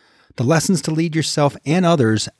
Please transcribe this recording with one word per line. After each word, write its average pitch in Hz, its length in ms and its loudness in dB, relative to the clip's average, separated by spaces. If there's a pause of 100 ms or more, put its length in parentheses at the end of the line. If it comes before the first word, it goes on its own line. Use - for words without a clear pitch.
(360)
the 120 80 -2
lessons 156 380 2
to - 80 -6
lead 156 240 -2
yourself 147 420 0 (100)
and 175 180 0
others 123 560 2